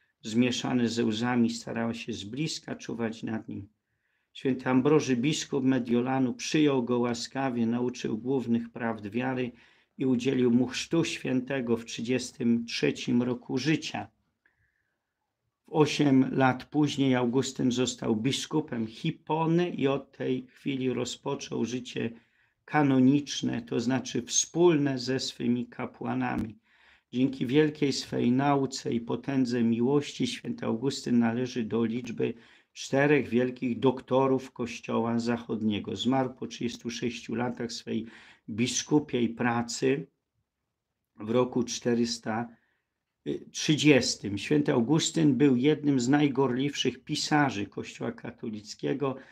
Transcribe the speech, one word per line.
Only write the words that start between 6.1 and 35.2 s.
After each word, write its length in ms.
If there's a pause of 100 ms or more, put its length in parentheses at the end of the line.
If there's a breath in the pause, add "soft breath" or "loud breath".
przyjął 500
go 160
łaskawie, 680
nauczył 520
głównych 520
prawd 380
wiary 440 (460 soft breath)
i 80
udzielił 460
mu 160
chrztu 380
świętego 720
w 80
trzydziestym 800
trzecim 560
roku 360
życia. 500 (1600)
W 20
osiem 680
lat 300
później 500
Augustyn 560
został 440
biskupem 720
Hipony 840
i 180
od 300
tej 300
chwili 460
rozpoczął 720
życie 440 (560 loud breath)
kanoniczne, 960
to 180
znaczy 420
wspólne 800
ze 200
swymi 480
kapłanami. 880 (540 soft breath)
Dzięki 340
wielkiej 480
swej 380
nauce 600
i 80
potędze 640
miłości 640
święty 380
Augustyn 540
należy 440
do 220
liczby 480 (400 loud breath)
czterech 560
wielkich 500
doktorów 720
Kościoła 680
Zachodniego. 760